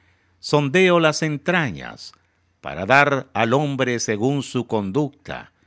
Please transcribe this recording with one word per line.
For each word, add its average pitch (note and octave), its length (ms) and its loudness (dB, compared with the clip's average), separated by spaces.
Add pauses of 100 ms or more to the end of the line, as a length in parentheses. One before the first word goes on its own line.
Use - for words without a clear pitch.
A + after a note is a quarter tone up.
(400)
sondeo E3+ 600 2
las D#3 220 2
entrañas, C#3 920 -4 (480)
para D2+ 240 -8
dar C#3 480 4
al A2+ 180 2
hombre C3 480 0
según B2 420 0
su A#2+ 240 -4
conducta, G#2+ 840 -4 (140)